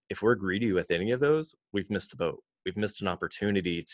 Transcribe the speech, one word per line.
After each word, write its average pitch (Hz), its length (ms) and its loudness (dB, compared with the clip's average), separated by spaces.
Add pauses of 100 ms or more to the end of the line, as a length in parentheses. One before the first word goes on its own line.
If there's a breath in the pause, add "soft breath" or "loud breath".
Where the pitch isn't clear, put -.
If 101 120 -8
we're 113 140 6
greedy 98 380 0
with 87 180 2
any 92 200 2
of 127 100 0
those, 156 340 2 (160)
we've 101 180 -2
missed 101 220 -2
the 110 60 -18
boat. 82 260 -2 (220)
We've - 120 -4
missed 104 240 0
an 101 60 0
opportunity 87 760 -2 (100)